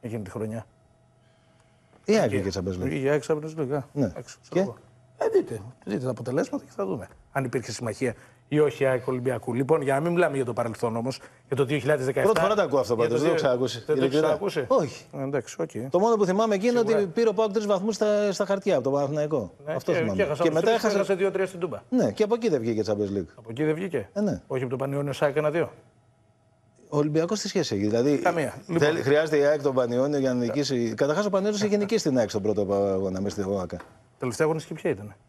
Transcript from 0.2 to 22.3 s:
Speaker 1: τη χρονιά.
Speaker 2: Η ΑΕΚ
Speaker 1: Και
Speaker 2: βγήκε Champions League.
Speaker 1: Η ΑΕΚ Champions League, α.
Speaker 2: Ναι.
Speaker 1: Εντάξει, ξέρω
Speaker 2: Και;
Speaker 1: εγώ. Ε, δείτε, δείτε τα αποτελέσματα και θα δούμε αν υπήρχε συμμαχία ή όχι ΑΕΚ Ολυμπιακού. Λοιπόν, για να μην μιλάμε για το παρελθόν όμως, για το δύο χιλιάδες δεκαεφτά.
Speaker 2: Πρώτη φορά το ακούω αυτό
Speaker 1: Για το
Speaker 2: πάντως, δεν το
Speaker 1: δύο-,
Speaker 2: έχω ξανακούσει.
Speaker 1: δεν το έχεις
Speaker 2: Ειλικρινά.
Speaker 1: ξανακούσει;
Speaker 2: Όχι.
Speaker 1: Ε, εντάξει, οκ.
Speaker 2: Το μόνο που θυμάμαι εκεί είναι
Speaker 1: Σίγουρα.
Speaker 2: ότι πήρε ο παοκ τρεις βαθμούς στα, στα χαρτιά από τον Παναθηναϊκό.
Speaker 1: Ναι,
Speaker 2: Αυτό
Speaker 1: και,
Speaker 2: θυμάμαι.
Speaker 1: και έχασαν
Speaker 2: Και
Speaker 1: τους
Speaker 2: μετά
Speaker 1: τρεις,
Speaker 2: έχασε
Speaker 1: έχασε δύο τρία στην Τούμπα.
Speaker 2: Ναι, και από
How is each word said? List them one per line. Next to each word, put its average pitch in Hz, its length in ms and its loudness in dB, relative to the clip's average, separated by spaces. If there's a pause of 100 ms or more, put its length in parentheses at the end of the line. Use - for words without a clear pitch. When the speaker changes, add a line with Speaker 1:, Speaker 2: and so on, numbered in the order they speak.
Speaker 1:
τη 92 80 -10
χρονιά. 110 360 -8 (1400)
Speaker 2:
Η 214 120 4
ΑΕΚ 151 120 4
Speaker 1:
Και 104 100 0
Speaker 2:
βγήκε 95 200 -2
Champions 90 260 -4
League. 87 60 -2 (120)
Speaker 1:
Η 135 60 2
ΑΕΚ 147 180 2
Champions 156 320 -2
League, 131 120 -2
α. 147 100 -2 (120)
Speaker 2:
Ναι. 139 120 0
Speaker 1:
Εντάξει, - 360 -8
ξέρω - 80 -20
Speaker 2:
Και; 165 100 0
Speaker 1:
εγώ. 196 160 -2 (420)
Ε, - 120 0
δείτε, 320 320 0 (240)
δείτε 185 180 -2
τα 127 60 -2
αποτελέσματα 127 540 -4
και - 120 -20
θα 196 100 -4
δούμε 151 220 -6 (240)
αν 131 120 -2
υπήρχε 123 280 -4
συμμαχία 113 420 -4 (340)
ή 151 120 0
όχι 139 260 2
ΑΕΚ 127 220 0
Ολυμπιακού. 123 460 -2
Λοιπόν, 139 280 2
για 135 120 0
να 135 60 2
μην 170 120 0
μιλάμε 170 240 2
για 135 100 0
το 117 80 -4
παρελθόν 113 420 -2
όμως, 120 240 -4 (280)
για 135 80 -2
το 135 100 2
δύο 147 120 -2
χιλιάδες 131 280 0
δεκαεφτά. 135 260 2
Speaker 2:
Πρώτη 180 160 4
φορά 214 120 2
το 175 80 2
ακούω 139 120 2
αυτό 123 160 2
Speaker 1:
Για 117 80 2
το 113 60 2
Speaker 2:
πάντως, 120 140 2
δεν 170 80 4
το 165 60 2
Speaker 1:
δύο-, 143 140 2
Speaker 2:
έχω 123 160 0
ξανακούσει. 113 180 -6
Speaker 1:
δεν 151 100 0
το 131 80 0
έχεις 135 120 0
Speaker 2:
Ειλικρινά. 156 120 4
Speaker 1:
ξανακούσει; 120 400 -2
Speaker 2:
Όχι. 185 380 0 (120)
Speaker 1:
Ε, 139 60 -6
εντάξει, 135 360 -4
οκ. 165 100 -2 (200)
Speaker 2:
Το 175 100 2
μόνο 226 160 4
που 202 100 4
θυμάμαι 208 300 2
εκεί 196 120 0
είναι 240 120 2
Speaker 1:
Σίγουρα. 220 180 2
Speaker 2:
ότι 202 100 2
πήρε 226 220 2
ο 202 40 0
παοκ 214 180 2
τρεις 208 140 -2
βαθμούς 202 300 0
στα, 208 360 2
στα 196 140 -2
χαρτιά 196 300 0
από 127 80 2
τον 135 100 0
Παναθηναϊκό. 143 600 -2 (120)
Speaker 1:
Ναι, 151 80 -6
Speaker 2:
Αυτό 180 180 -4
Speaker 1:
και, 165 60 2
Speaker 2:
θυμάμαι. 190 180 0
Speaker 1:
και 190 60 0
έχασαν 151 240 0
Speaker 2:
Και 165 60 4
Speaker 1:
τους 156 80 2
Speaker 2:
μετά 196 120 2
Speaker 1:
τρεις, 233 120 2
Speaker 2:
έχασε 208 120 2
Speaker 1:
έχασε 196 200 2
δύο 190 160 0
τρία 190 140 0
στην 180 140 -12
Τούμπα. 165 300 -6
Speaker 2:
Ναι, 202 220 2
και 214 120 0
από 214 120 2